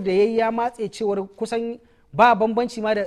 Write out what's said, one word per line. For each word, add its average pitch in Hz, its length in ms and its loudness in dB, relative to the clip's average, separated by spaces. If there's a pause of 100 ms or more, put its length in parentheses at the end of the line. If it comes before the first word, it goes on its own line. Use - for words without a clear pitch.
da 190 80 -2
ya 190 120 4
yi 226 140 0
ya 226 140 2
matse 226 380 -4
cewar 202 380 -4 (100)
kusan 233 420 -6 (340)
ba 226 220 6
bambanci 220 460 0
ma 214 140 0
da 208 120 -2